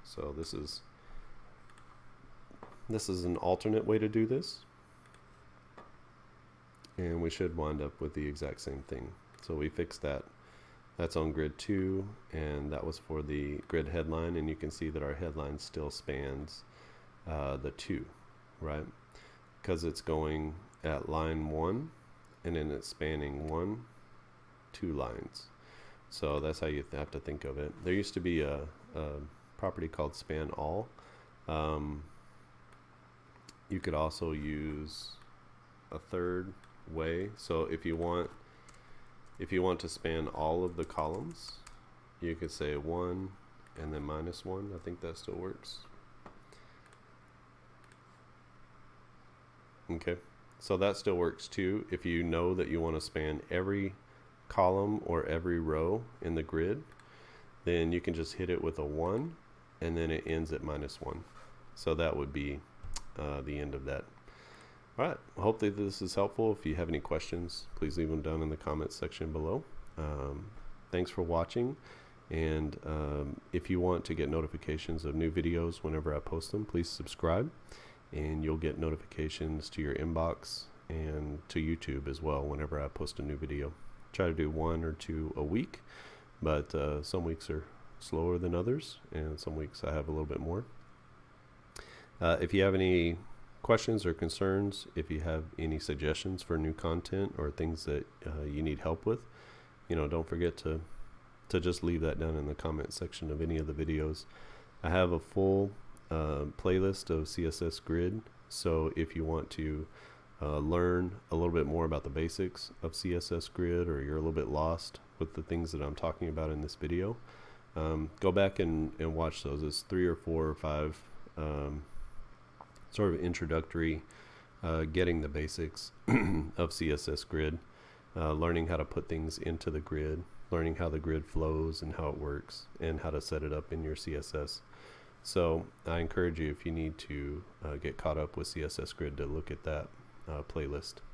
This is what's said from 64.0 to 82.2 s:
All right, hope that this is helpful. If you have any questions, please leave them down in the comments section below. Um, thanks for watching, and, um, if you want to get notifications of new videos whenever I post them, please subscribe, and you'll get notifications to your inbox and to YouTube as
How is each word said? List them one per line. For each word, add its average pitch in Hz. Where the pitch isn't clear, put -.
All 139
right, -
hope 110
that 101
this 101
is 92
helpful. 104
If -
you 78
have 85
any 78
questions, -
please 78
leave 80
them 78
down 80
in 78
the 78
comments 76
section 80
below. 80
Um, 76
thanks 90
for 95
watching, 85
and, 78
um, 73
if 87
you 90
want 90
to 82
get 73
notifications 78
of 73
new 80
videos 85
whenever 78
I -
post -
them, 104
please 85
subscribe, 87
and 78
you'll 78
get 78
notifications 78
to -
your 71
inbox 82
and 76
to -
YouTube 76
as 69